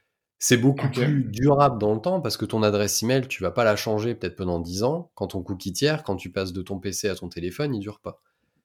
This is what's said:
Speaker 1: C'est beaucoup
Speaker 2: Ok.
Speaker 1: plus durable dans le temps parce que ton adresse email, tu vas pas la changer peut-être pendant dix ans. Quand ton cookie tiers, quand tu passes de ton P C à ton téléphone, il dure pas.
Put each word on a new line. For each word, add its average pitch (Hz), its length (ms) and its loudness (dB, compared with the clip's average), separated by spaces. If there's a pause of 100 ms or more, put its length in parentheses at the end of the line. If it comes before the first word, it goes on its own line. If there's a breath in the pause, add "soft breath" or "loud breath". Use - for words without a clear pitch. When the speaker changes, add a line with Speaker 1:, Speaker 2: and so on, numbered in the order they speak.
(380)
Speaker 1:
C'est - 180 6
beaucoup 135 300 4
Speaker 2:
Ok. - 80 0
Speaker 1:
plus 131 300 2
durable 131 540 4
dans 104 140 2
le 110 80 0
temps 180 220 0
parce 110 160 -4
que 107 80 -2
ton 110 160 0
adresse 104 400 2
email, 131 260 2
tu - 140 -6
vas 87 80 0
pas 120 140 0
la 107 120 4
changer 110 380 -2
peut-être 92 220 -6
pendant 87 240 -2
dix 87 220 -4
ans. 160 320 -2
Quand 101 120 -4
ton 92 160 -6
cookie 92 320 -6
tiers, 151 300 0
quand 98 120 -2
tu 90 160 -10
passes 95 220 -4
de 92 80 -6
ton 95 180 -6
P 98 120 -6
C 98 180 -2
à 90 40 -2
ton 90 140 -10
téléphone, 92 460 -4
il 104 60 -4
dure 104 200 -10
pas. - 220 -14 (420)